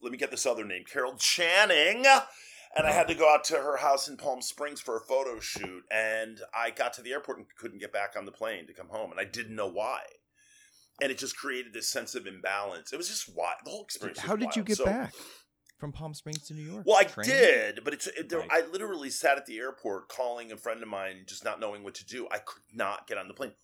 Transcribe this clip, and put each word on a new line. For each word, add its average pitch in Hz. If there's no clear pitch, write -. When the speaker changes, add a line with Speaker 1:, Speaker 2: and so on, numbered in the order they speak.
Speaker 1:
let 120
me 127
get 131
this 127
other 113
name, 92
Carol 131
Channing. 180
And 156
I 156
had 160
to 165
go 151
out 151
to 151
her 139
house 139
in 135
Palm 127
Springs 147
for 113
a -
photo 127
shoot. 92
And 110
I 117
got 123
to 131
the 123
airport 143
and 117
couldn't 101
get 101
back 101
on 98
the 95
plane 107
to -
come 87
home. 101
And 87
I 98
didn't 110
know 104
why. 104
And 139
it 131
just 135
created 127
this 110
sense 117
of 104
imbalance. 95
It 147
was 175
just -
wild. 170
The 131
whole 208
experience -
was -
Speaker 2:
How 202
did 220
you 220
Speaker 1:
wild. -
Speaker 2:
get 214
Speaker 1:
So -
Speaker 2:
back 190
from 147
Palm 156
Springs 151
to 151
New 151
York? 202
Speaker 1:
Well, 403
I 202
Speaker 2:
Train? -
Speaker 1:
did, 135
but 147
it's, -
it, 160
there, 165
Speaker 3:
Right. -
Speaker 1:
I 165
literally 170
sat 139
at 139
the 117
airport 113
calling 120
a 104
friend 113
of 110
mine, 95
just 92
not 110
knowing 104
what 98
to -
do. 120
I 107
could -
not 101
get 104
on 95
the 101
plane, 127